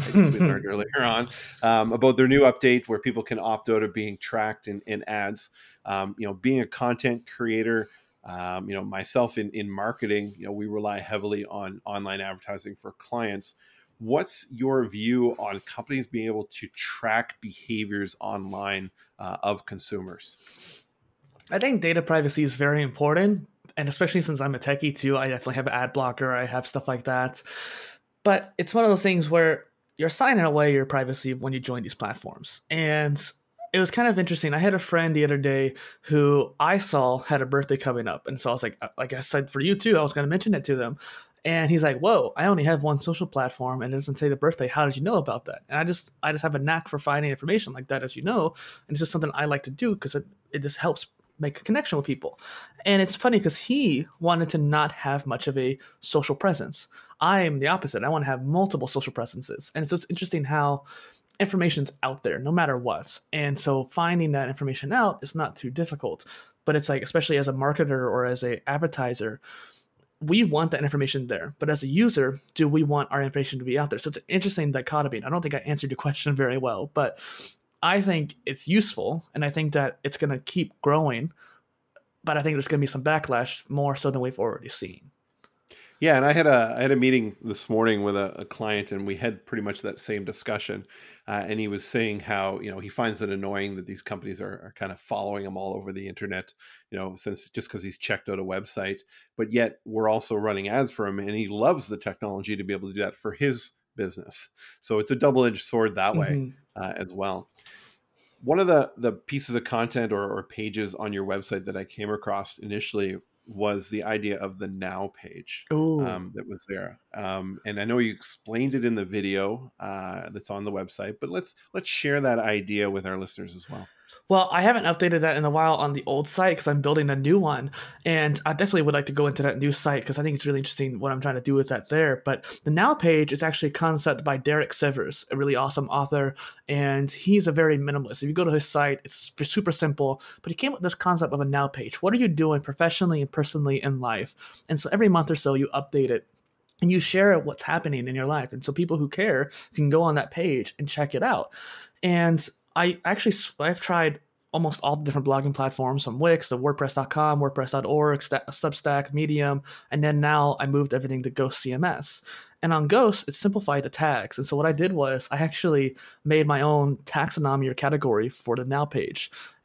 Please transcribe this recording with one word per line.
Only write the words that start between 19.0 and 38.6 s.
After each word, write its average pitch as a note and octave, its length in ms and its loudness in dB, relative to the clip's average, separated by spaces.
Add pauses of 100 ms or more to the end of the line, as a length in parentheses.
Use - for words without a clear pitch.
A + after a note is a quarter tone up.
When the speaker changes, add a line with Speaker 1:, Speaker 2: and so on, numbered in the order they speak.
Speaker 1:
uh, F#2 240 -8
of G2+ 240 -4
consumers? F#2 680 -12 (1120)
Speaker 2:
I F#3 80 0
think A#3+ 220 2
data E3 200 2
privacy D3+ 420 2
is C3 120 0
very D3 260 2
important, D3+ 640 2 (300)
and C#3+ 100 -2
especially F3 340 0
since D3 200 -4
I'm C#3 140 -2
a B2 40 -8
techie C#3+ 360 0
too, C3+ 220 2
I C3 100 0
definitely B2+ 280 -4
have C3 120 -2
an A2 60 0
ad B2 200 0
blocker, C3 420 0
I B2 100 0
have B2 200 -4
stuff - 220 -6
like B2+ 160 -4
that. B2+ 400 -2 (800)
But - 340 2
it's F3 160 -4
one A#3 120 6
of A3 40 8
those G3 140 6
things F3 260 4
where D#3+ 360 4 (320)
you're D#3+ 120 2
signing A#3 360 4
away D3 280 6
your C3+ 120 4
privacy C3 500 -2
when C3 180 -4
you C3 60 -4
join B2 240 -6
these - 120 -10
platforms. - 720 -10
And D3+ 520 2 (520)
it F#3 60 4
was F#3 120 4
kind A#3+ 160 2
of G3+ 120 4
interesting. E3 340 0
I D3+ 60 0
had G3 140 4
a F#3 60 0
friend E3 360 2
the D3 80 4
other C#3+ 140 4
day C3+ 380 0 (280)
who C#3+ 560 4
I E3+ 180 4
saw C3 420 2
had C#3+ 220 0
a C3 40 0
birthday C#3 320 0
coming A#2+ 300 -4
up. D#2+ 200 -8
And C3 120 -8
so B2+ 100 -2
I A#2+ 40 2
was - 100 -2